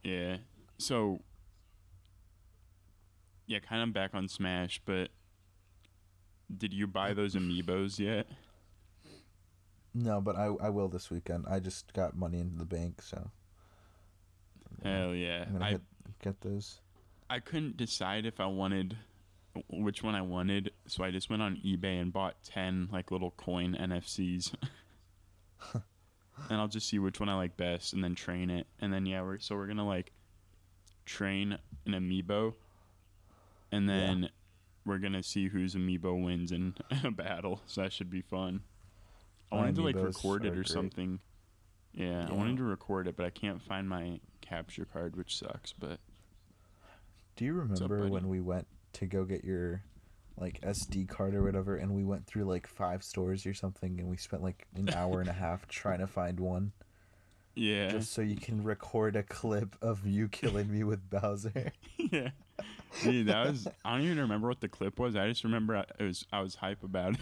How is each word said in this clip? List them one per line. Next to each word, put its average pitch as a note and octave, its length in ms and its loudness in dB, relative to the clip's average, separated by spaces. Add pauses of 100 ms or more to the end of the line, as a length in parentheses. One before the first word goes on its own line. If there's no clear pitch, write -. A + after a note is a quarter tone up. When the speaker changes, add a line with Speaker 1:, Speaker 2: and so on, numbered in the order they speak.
Speaker 1:
Yeah. F#2 360 -2 (400)
So, G#2+ 420 2 (2250)
yeah, G#2+ 140 -2
kinda A#2 280 0
back G2 260 0
on F#2+ 140 0
Smash, F2+ 560 -2
but F#2 260 0 (1400)
did G2 180 -2
you G2+ 140 2
buy G2 280 2
those G2+ 200 2
amiibos F#2 640 0
yet? G#2 280 2 (1700)
Speaker 2:
No, A2+ 260 2
but G2 160 2
I, G#2 100 2
I G#2 240 2
will G2+ 180 2
this F2 220 -4
weekend. E2+ 380 -4
I F#2+ 120 2
just - 320 -6
got - 240 0
money F2 240 0
into F2 180 -2
the E2 60 -4
bank, E2+ 380 -4
so - 280 -8 (1500)
Speaker 1:
Hell F#2 320 0
yeah. F2 320 0
Speaker 2:
I'm G2+ 80 -2
gonna F2+ 100 2
Speaker 1:
I G#2 80 4
Speaker 2:
hit, F2+ 100 0 (400)
get F#2+ 180 -4
those. G2+ 400 -6 (500)
Speaker 1:
I B2 100 0
couldn't D#3 360 -2
decide A2 500 0
if A2 140 -4
I F#2+ 60 2
wanted, F#2+ 500 2 (720)
which G2+ 340 -2
one A2 120 2
I G2 80 2
wanted, F#2 500 2 (140)
so - 180 -2
I F#2 60 0
just F#2 200 -2
went G#2+ 120 2
on G2 220 0
eBay F#2 360 2
and F2+ 120 0
bought F#2+ 300 -2
ten, F#2 500 0
like, F2+ 180 -2
little F#2 220 0
coin F2+ 420 0
N F2+ 180 0
F F2 140 -2
Cs. F2+ 520 -2
<laughs> - 40 -10 (1900)
And G#2+ 100 2
I'll G#2+ 80 2
just G#2+ 200 -4
see G#2 100 2
which F#2+ 220 2
one G2+ 80 2
I G2 80 2
like F2+ 200 0
best F2 360 0
and F#2+ 100 0
then F2 140 2
train F2+ 340 -2
it. F2 160 0 (140)
And G2+ 120 0
then, F#2+ 140 2
yeah, F#2 160 0
we're, F#2+ 160 -4
so - 160 -6
we're G2 140 -4
gonna, G#2 180 0
like, F#2 260 0 (920)
train G2 500 0 (300)
an G2+ 60 0
amiibo, F#2+ 600 0 (1160)
and G2+ 180 4
Speaker 2:
Yeah. G2 80 4
Speaker 1:
then F#2+ 340 4 (540)
we're G2 140 0
gonna F#2+ 240 -2
see G2 260 0
whose F#2+ 280 0
amiibo F2+ 460 2
wins F2 280 0
in F2+ 240 0 (160)
<laughs> C3+ 140 -2
a B2 80 0
battle, F#2 540 -4
so - 160 -2
that F#2+ 100 0
should F2+ 180 -6
be F#2 100 -2
fun. F#2+ 420 -2 (880)
I - 20 -2
Speaker 2:
My G#2 60 4
Speaker 1:
wanted C3 160 4
to, E3 60 2
like, C#3+ 140 4
Speaker 2:
amiibos F#2+ 100 2
Speaker 1:
record F#2+ 380 2
it G#2 40 2
Speaker 2:
are - 20 0
Speaker 1:
or F2 60 0
Speaker 2:
great. F#2 120 0
Speaker 1:
something. F#2 520 -2 (720)
Yeah, F2 340 -2
I - 20 -2
Speaker 2:
Yeah. - 40 -2
Speaker 1:
wanted G#2+ 240 2
to B2+ 80 0
record F#2+ 420 0
it, F2 100 -2
but F2+ 100 -2
I F2+ 40 -2
can't G2 320 -4
find F#2+ 260 -4
my F2 300 -2 (220)
capture E2+ 460 -8
card, E2 280 -6
which F2 240 -6
sucks, - 340 -8
but - 280 -8 (1400)
Speaker 2:
Do A#2 80 -2
you D3 120 2
Speaker 1:
What's G#2+ 240 2
up, F#2 100 2
Speaker 2:
remember G2+ 100 2
Speaker 1:
buddy? G2 100 4
Speaker 2:
when F#2+ 180 2
we F#2 120 2
went F2+ 260 0 (280)
to G2 120 -4
go F#2+ 180 2
get F#2 200 -2
your, F2+ 400 0 (520)
like, F2+ 280 -4
S G2 220 0
D F#2+ 180 0
card G2 320 0
or G2 80 6
whatever, F#2+ 320 2
and G2 180 0
we G2 100 4
went G2 220 0
through, G#2 180 0
like, F#2 220 0
five F#2 380 -2
stores F#2+ 420 0
or G2 80 -2
something, F#2 460 -4
and F2+ 80 -4
we F#2 80 -2
spent, F2 260 -6
like, F#2 320 -4
an F#2+ 180 0
hour F2+ 280 2
and F2+ 80 0
a F2 40 0
Speaker 1:
<laughs> - 0 -
Speaker 2:
half F2+ 360 -2
trying F#2 320 -2
to F#2+ 80 0
find F2+ 320 -2
one? F#2 320 0 (800)
Speaker 1:
Yeah. G#2 340 4
Speaker 2:
Just G#2+ 240 0
so - 100 -2
you G#2+ 140 2
can G#2+ 280 -2
record G#2+ 500 2
a G#2 80 2
clip G#2 580 0
of G#2+ 240 0
you G#2 240 4
killing G#2 440 0
me G#2 100 2
with G2+ 260 0
Bowser. G2+ 680 0
<laughs> - 120 -20
Speaker 1:
<laughs> - 100 -20
Yeah. D3 320 2 (720)
Dude, A#2+ 260 6
that G#2+ 200 6
was, C3 180 0 (180)
I A2 80 0
don't C3 140 4
even E3+ 120 4
remember A2 300 2
what B2 120 0
the G#2 80 0
clip - 300 -2
was. B2 180 2
I G2 120 4
just A#2+ 160 0
remember A2+ 320 4
I, G2 80 2 (160)
it - 40 0
was, F2+ 280 -2
I G2+ 80 2
was F#2+ 160 -2
hype G2 280 -4
about F#2+ 380 2